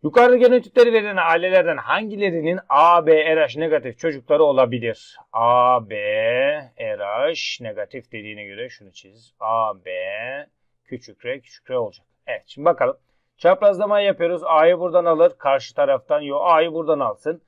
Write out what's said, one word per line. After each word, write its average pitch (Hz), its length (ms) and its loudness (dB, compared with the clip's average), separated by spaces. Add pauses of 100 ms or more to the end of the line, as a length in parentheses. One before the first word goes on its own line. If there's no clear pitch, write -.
Yukarıda 247 340 4
genotipleri 240 560 4
verilen 208 240 0
ailelerden 170 600 2
hangilerinin 180 840 -4 (100)
A, 160 380 4
B, 156 300 2
R 156 100 2
H 127 140 -8
negatif 151 380 -4
çocukları 147 460 0
olabilir? 123 720 -2 (160)
A, 120 580 2
B, 107 60 -8 (840)
R 107 260 -8
H 127 600 -6
negatif 107 480 -14
dediğine 107 320 -16
göre 101 240 -14
şunu 98 240 -20
çiz. 107 480 -20
A, 110 440 -4
B, 90 60 -12 (920)
küçük 123 400 -18
R, 131 160 -8
küçük - 300 -20
R 131 60 -6
olacak. 110 300 -8 (200)
Evet, 117 200 -10
şimdi 143 180 -18
bakalım. 143 320 0 (400)
Çaprazlama 202 640 2
yapıyoruz. 175 440 -2
A'yı 165 340 4
buradan 175 260 0
alır, 170 340 4
karşı 135 360 -2
taraftan. 143 460 0
Yo, 143 200 -6
A'yı 165 320 2
buradan 156 280 -2
alsın. 143 480 -6